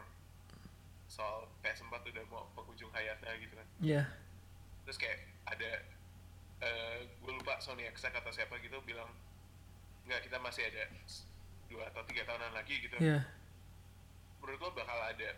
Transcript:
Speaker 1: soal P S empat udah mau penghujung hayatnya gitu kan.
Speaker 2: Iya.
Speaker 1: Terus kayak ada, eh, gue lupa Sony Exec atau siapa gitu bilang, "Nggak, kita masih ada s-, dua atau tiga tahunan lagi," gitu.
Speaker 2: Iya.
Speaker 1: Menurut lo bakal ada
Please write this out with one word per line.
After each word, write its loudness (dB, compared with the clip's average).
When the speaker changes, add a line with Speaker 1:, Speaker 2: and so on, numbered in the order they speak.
Speaker 1:
soal 0
P 6
S 2
empat -2
udah -4
mau -4
penghujung -8
hayatnya 0
gitu -8
kan. -10
Speaker 2:
Iya. 10
Speaker 1:
Terus -6
kayak 2
ada, 0
eh, 2
gue -4
lupa 2
Sony -2
Exec 0
atau 0
siapa 0
gitu -6
bilang, -4
"Nggak, 2
kita 0
masih 2
ada 2
s-, -6
dua -2
atau -4
tiga 2
tahunan 2
lagi," 2
gitu. -2
Speaker 2:
Iya. 10
Speaker 1:
Menurut -2
lo 2
bakal 2
ada 2